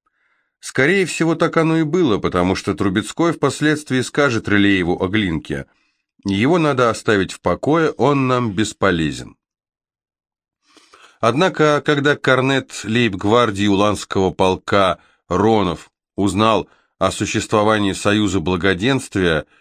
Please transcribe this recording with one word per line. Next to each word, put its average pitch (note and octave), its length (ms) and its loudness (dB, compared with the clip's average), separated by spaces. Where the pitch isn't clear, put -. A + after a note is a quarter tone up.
Скорее F3+ 460 0
всего, E3 300 -2
так E3 200 0
оно D#3+ 220 2
и E3 60 0
было, D3 340 0
потому F2+ 380 0
что - 180 -4
Трубецкой G2+ 580 -2
впоследствии D3 720 -2
скажет A#2 480 -2
Рылееву G2 520 2
о F#2 60 0
Глинке: E2 580 -4
«Его G#2+ 320 0
надо C3+ 320 0
оставить G#2 420 0
в - 80 -16
покое, C3+ 520 0
он C3+ 360 0
нам B2 240 -2
бесполезен». E2 840 -2
Однако, D3 640 2
когда C#3+ 320 0
корнет C3 640 0
лейб-гвардии G#2 840 0
Уланского G2 640 0
полка F#2+ 680 0
Ронов F#2+ 600 0
узнал G2 500 0
о F#2+ 120 0
существовании G#2 840 0
Союза G2+ 480 0
Благоденствия F2+ 1040 -2